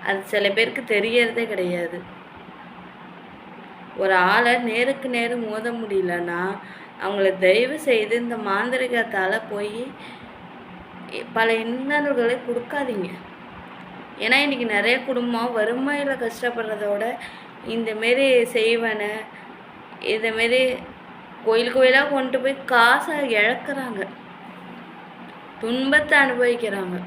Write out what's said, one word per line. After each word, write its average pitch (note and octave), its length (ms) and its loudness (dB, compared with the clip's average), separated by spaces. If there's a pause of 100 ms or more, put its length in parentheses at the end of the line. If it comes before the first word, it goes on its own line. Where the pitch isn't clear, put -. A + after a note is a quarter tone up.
அது G3 140 -2 (140)
சில G3+ 120 2 (100)
பேருக்கு A#3 260 0 (120)
தெரியறதே A3+ 580 2
கிடையாது. F3 460 -4 (2000)
ஒரு F#3+ 120 4 (160)
ஆளை A#3+ 220 6 (180)
நேருக்கு B3+ 460 0
நேர் A#3 320 -2
மோத A3 220 -4 (120)
முடியலன்னா F3 580 0 (640)
அவங்கள G3 260 4 (140)
தயவு A#3 420 6
செய்து A3 360 4
இந்த A#3+ 140 -4 (120)
மாந்திரிகத்தால A3+ 840 0 (180)
போய் G#3 320 -6 (1500)
பல A3+ 120 4 (160)
இன்னல்களை B3+ 720 0 (100)
கொடுக்காதீங்க. A#3+ 640 -4 (1120)
ஏன்னா A#3+ 220 4
இன்னைக்கு B3 300 0
நிறைய G#3+ 200 4 (140)
குடும்பம் A#3+ 480 -2
வறுமையில C4+ 680 0
கஷ்டப்படுறத A3+ 680 -4
விட G3+ 140 -2 (680)
இந்த A3+ 160 -2 (100)
மாரி B3 260 4 (280)
செய்வன, A3 560 2 (1040)
இந்த A3 240 0
மாரி A#3+ 240 4 (840)
கோயில் A#3 320 4
கோயிலா C4 260 8 (120)
கொண்டு C4 280 0
போய் C4+ 300 -2
காசை B3+ 480 6 (160)
இழக்கிறாங்க, A#3+ 680 0 (1600)
துன்பத்தை C#4 640 4
அனுபவிக்கிறாங்க. A#3 800 0